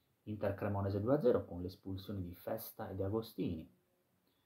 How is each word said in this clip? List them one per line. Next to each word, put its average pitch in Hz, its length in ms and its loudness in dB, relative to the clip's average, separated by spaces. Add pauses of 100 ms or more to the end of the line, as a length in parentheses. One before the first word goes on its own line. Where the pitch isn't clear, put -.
(240)
Inter-Cremonese 101 760 0
due 123 160 4
a 156 60 4
zero 233 240 6
con 87 160 -6
le 90 60 -2
espulsioni 95 560 -6
di 85 100 -8
Festa 110 560 -6
e 98 60 -6
di 95 80 0
Agostini, 98 680 -2 (760)